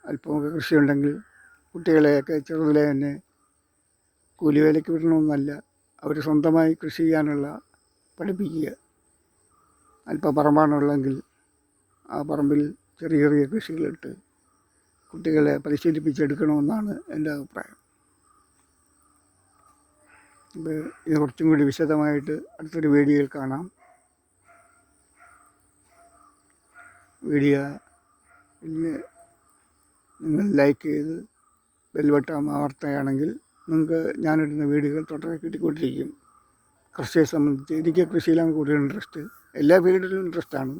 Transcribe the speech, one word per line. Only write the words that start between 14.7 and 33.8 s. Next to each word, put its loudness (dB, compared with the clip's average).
കുട്ടികളെ 2
പരിശീലിപ്പിച്ചെടുക്കണമെന്നാണ് -2
എൻ്റെ -4
അഭിപ്രായം. -14
ഇത് 0
കുറച്ചും 0
കൂടി 6
വിശദമായിട്ട് -2
അടുത്തൊരു -4
വീഡിയോയിൽ 4
കാണാം. -8
വീഡിയോ 2
ഇന്ന് -6
നിങ്ങൾ 0
ലൈക്ക് 2
ചെയ്ത് -6
ബെൽ 0
ബട്ടൺ 0
അമർത്തുകയാണെങ്കിൽ -4
നിങ്ങൾക്ക് 0